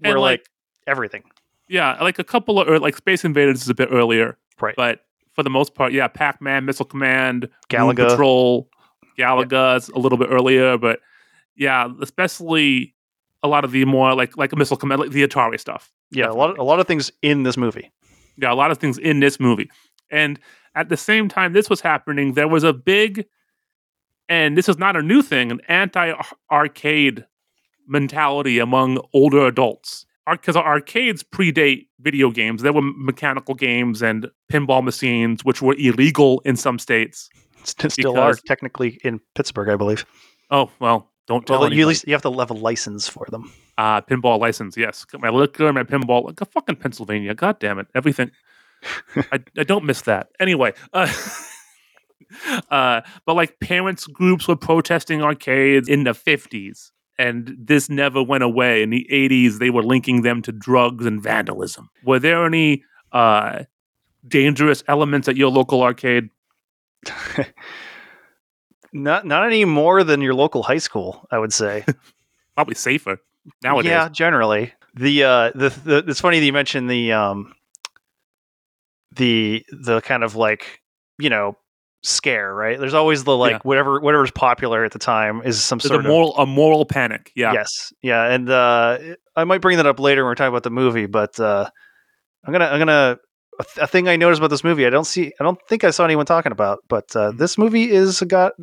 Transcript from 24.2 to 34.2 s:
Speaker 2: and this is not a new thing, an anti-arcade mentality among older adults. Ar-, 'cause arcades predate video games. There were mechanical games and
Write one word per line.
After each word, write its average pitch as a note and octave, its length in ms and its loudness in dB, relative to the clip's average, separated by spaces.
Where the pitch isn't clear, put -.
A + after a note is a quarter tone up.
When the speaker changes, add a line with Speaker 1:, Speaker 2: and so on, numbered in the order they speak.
Speaker 2:
and D#3 280 2
this F3+ 120 2
is F3 100 0
not F#3+ 180 0
a D#3+ 60 -2
new G3+ 180 4
thing, B2+ 300 0
an B2 160 -6
anti-arcade D3+ 1600 -2
mentality C#3 720 0
among C3 400 0
older C#3 340 6
adults. A#2+ 600 -2
Ar-, E3 80 -10
'cause E3 200 -4
arcades E3 680 -2
predate D3 640 0
video C3+ 300 0
games. A2+ 320 -4
There C#3+ 100 2
were D3+ 100 2
mechanical C3+ 760 -6
games A#2+ 440 -2
and A2 280 -2